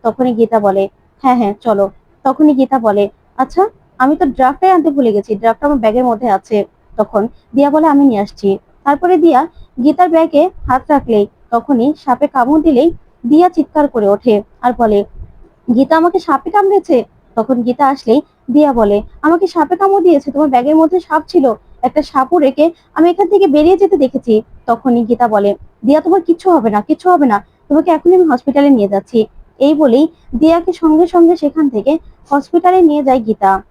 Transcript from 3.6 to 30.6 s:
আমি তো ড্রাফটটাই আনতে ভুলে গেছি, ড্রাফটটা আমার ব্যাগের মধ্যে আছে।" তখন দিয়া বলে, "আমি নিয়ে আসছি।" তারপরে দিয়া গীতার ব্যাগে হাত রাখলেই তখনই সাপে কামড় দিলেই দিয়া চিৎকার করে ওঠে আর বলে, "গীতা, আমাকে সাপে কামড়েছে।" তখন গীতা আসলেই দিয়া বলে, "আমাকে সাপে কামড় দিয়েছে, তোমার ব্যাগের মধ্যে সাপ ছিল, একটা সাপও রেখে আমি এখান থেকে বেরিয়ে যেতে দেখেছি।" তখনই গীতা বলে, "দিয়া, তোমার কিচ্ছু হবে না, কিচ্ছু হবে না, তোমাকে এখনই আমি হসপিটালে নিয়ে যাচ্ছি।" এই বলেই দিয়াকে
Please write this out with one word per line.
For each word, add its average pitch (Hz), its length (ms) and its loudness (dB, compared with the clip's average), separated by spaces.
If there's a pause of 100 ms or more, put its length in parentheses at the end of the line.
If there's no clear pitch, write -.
আমি 269 160 2
তো 339 100 -2
ড্রাফটটাই 269 460 0
আনতে 330 200 0
ভুলে 269 200 0
গেছি, 202 240 -4
ড্রাফটটা 226 320 -4
আমার 285 120 -2
ব্যাগের 226 260 0
মধ্যে 233 240 -4
আছে।" 196 280 -2 (400)
তখন 208 240 -2 (320)
দিয়া 285 160 2
বলে, 311 180 2
"আমি 285 180 2
নিয়ে 220 160 0
আসছি।" 202 280 -4 (340)
তারপরে 294 340 0
দিয়া 302 220 2 (420)
গীতার 302 280 2
ব্যাগে 320 340 2 (200)
হাত 269 260 -2
রাখলেই 233 360 0 (260)
তখনই 240 460 -2
সাপে 254 300 -4
কামড় 277 340 0
দিলেই 302 280 2 (360)
দিয়া 311 240 4
চিৎকার 302 380 -2
করে 220 220 -2
ওঠে 208 260 0 (260)
আর 247 160 -2
বলে, 214 220 0 (680)
"গীতা, 262 300 0
আমাকে 339 220 0
সাপে 294 320 -4
কামড়েছে।" 392 460 0 (400)
তখন 226 240 -2
গীতা 247 260 -2
আসলেই 262 320 0 (320)
দিয়া 285 220 2
বলে, 208 240 0 (240)
"আমাকে 330 260 0
সাপে 330 280 -2
কামড় 392 260 0
দিয়েছে, 330 300 2
তোমার 285 180 -2
ব্যাগের 254 260 0
মধ্যে 320 240 2
সাপ 311 280 -4
ছিল, 294 180 0 (360)
একটা 254 220 -2
সাপও 262 360 -2
রেখে 285 260 0 (280)
আমি 320 160 2
এখান 359 180 -2
থেকে 392 200 2
বেরিয়ে 302 300 2
যেতে 392 200 0
দেখেছি।" 254 360 -2 (320)
তখনই 240 380 -2
গীতা 233 240 -2
বলে, 202 240 0 (320)
"দিয়া, 285 180 2
তোমার 349 200 0
কিচ্ছু 339 280 -6
হবে 247 200 0
না, 208 120 -2
কিচ্ছু 311 280 -6
হবে 339 160 2
না, 208 120 0 (280)
তোমাকে 302 260 -2
এখনই 339 240 2
আমি 359 100 4
হসপিটালে 285 440 0
নিয়ে 214 200 2
যাচ্ছি।" 202 300 -4 (400)
এই 285 140 2
বলেই 285 320 2 (300)
দিয়াকে 330 380 0